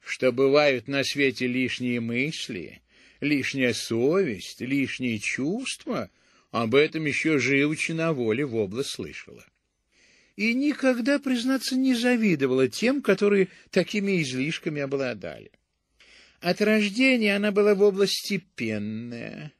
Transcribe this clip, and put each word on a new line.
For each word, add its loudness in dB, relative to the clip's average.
Что 0
бывают 4
на -2
свете 0
лишние -2
мысли, -6
лишняя 0
совесть, -2
лишние -4
чувства, -6
об 0
этом 2
ещё 0
живучи 0
на -2
воле 0
вобла -2
слышала. -12
И 0
никогда, 0
признаться, -2
не 2
завидовала 2
тем, 0
которые 4
такими 0
излишками -4
обладали. -6
От 0
рождения 4
она 2
была 4
вобла 4
степенная -6